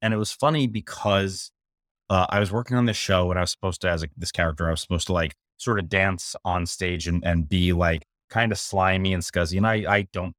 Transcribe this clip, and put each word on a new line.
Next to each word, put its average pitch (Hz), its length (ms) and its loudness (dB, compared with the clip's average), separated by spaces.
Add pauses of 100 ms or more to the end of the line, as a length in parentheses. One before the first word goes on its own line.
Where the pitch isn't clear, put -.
and 110 140 0
it - 20 0
was 107 160 -2
funny 147 360 2
because, 98 800 -2 (600)
uh, 92 200 4
I 101 100 4
was 95 120 0
working 120 240 -2
on 120 100 4
this 110 100 0
show 90 340 2
and 90 80 0
I 90 40 2
was 87 100 -2
supposed 92 300 -4
to, 92 80 2
as 82 140 0
a, 78 120 -6
this 85 160 -8
character, 82 360 -2
I 82 40 0
was 80 100 -2
supposed 87 260 -2
to, 92 40 0
like, 82 240 -2 (220)
sort 113 200 -2
of 85 100 -4
dance 95 560 0
on 90 220 0
stage 87 420 -4
and, 85 160 0
and 82 240 2
be, 90 240 4
like, 85 340 2 (240)
kind 113 220 0
of 98 60 -4
slimy 95 560 0
and 87 80 -2
scuzzy. 87 340 0
And 101 100 2
I, 110 260 0
I 101 100 2 (100)
don't 90 260 -6